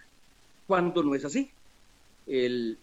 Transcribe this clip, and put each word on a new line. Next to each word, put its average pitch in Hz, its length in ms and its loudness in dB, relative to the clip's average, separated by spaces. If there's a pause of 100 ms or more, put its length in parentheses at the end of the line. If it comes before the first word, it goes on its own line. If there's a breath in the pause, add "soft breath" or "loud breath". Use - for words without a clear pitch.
(680)
cuando 175 340 2
no 143 140 2
es 139 100 -4
así. 262 240 -2 (800)
El 123 560 0